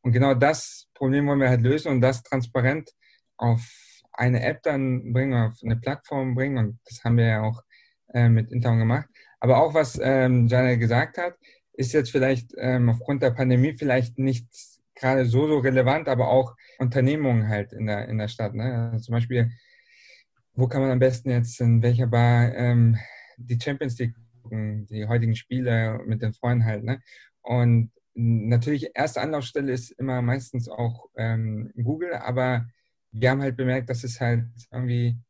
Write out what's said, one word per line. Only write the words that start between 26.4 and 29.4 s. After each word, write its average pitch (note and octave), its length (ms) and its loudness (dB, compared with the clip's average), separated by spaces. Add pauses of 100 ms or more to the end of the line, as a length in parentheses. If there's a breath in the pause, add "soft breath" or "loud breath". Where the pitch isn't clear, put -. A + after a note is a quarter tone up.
halt, A2 180 -2
ne? B2+ 160 -4 (460 loud breath)
Und A#2+ 460 2 (220)
natürlich, A#2 800 0
erste D3+ 260 -2
Anlaufstelle C#3 540 -4